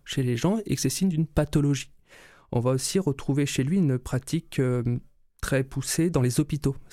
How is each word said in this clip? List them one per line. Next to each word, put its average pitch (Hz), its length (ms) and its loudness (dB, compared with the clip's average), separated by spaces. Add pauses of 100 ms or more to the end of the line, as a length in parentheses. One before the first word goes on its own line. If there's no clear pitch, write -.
chez - 180 -2
les 123 140 0
gens 190 280 0
et 135 100 0
que - 60 -6
c'est 135 60 0
signe 190 220 0
d'une 160 180 0
pathologie. 143 640 0 (640)
On 120 80 0
va 127 100 2
aussi 131 260 -2
retrouver 147 480 0
chez 135 200 0
lui 160 100 0
une 139 240 2
pratique, - 600 -4
euh, 123 400 0 (420)
très 135 240 0
poussée 147 440 -2
dans 160 120 2
les 123 180 2
hôpitaux. 143 380 0 (160)